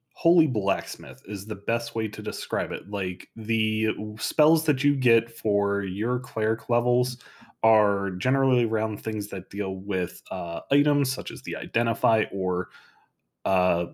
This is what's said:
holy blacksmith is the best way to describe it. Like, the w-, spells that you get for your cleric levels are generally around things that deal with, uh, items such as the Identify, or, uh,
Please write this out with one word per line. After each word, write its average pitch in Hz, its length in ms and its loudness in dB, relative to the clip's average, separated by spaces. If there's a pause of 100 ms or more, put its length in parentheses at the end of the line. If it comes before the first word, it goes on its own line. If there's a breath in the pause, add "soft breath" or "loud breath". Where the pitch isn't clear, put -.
(160)
holy 170 320 4
blacksmith 98 800 -4
is 101 220 -8
the 110 80 -6
best 117 400 -4
way 110 120 0
to 104 140 -10
describe 98 500 -4
it. 87 180 -10
Like, 95 460 -6
the 110 520 0
w-, 107 300 -6
spells 156 480 2
that 139 180 0
you 143 120 4
get 117 360 4
for 101 520 0
your 104 360 -2
cleric 113 500 -4
levels 123 480 2 (460 loud breath)
are 101 480 4
generally 127 540 2
around 110 320 0
things 107 320 -4
that 95 200 -8
deal 98 280 -4
with, 92 440 -4 (100)
uh, 85 380 -6
items 143 420 4
such - 200 -8
as - 120 -10
the 82 120 -8
Identify, 117 760 0
or, 92 380 -2 (760 soft breath)
uh, 90 480 2